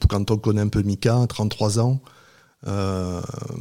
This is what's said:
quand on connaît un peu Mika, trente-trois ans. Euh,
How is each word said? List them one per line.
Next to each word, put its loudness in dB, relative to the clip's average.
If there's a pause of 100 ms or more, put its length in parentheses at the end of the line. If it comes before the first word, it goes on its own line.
quand 0
on 2
connaît 2
un 2
peu 2
Mika, 2
trente-trois -2
ans. 2 (680)
Euh, -4 (400)